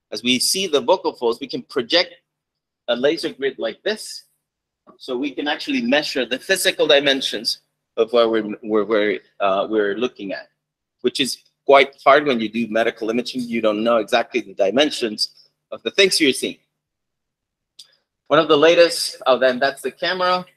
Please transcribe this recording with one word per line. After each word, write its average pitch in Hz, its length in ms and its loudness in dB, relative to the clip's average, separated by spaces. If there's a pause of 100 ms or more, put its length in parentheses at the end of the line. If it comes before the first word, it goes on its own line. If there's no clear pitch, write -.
(120)
as 107 120 -10
we 123 160 2
see 190 280 -2
the 143 140 0
vocal 160 320 0
folds, 117 260 -2
we 139 80 -12
can 131 140 -10
project 151 540 -2 (760)
a 123 80 0
laser 151 340 -2
grid 131 280 -6
like 110 240 -8
this. - 420 -8 (720)
So - 200 -8
we 269 140 -6
can 147 160 -8
actually 147 360 -4
measure 131 420 -2
the 123 140 -6
physical 180 460 -2
dimensions 135 760 2 (360)
of 113 160 0
what 117 180 4
we're, 107 320 -2
we're, 107 220 0
we're, 104 360 0 (200)
uh, 98 300 0
we're 104 260 0
looking 107 380 -8
at, 69 160 -14 (500)
which - 220 -2
is 127 160 -4 (280)
quite 139 380 6
hard 151 220 6
when 127 160 0
you 110 80 -4
do 113 180 -4
medical 110 420 -2
imaging. 120 340 -4
You 117 180 -6
don't 107 240 0
know 117 100 2
exactly 117 460 0
the 98 120 -14
dimensions 110 920 -2 (240)
of 107 120 -12
the 113 80 -6
things 196 280 2
you're - 140 4
seeing. 98 240 -8 (1700)
One 143 100 2
of 156 120 4
the 156 80 6
latest, 170 720 2
oh, 127 120 4
then 127 200 2
that's 139 220 -2
the 131 100 -6
camera. 180 540 -2 (120)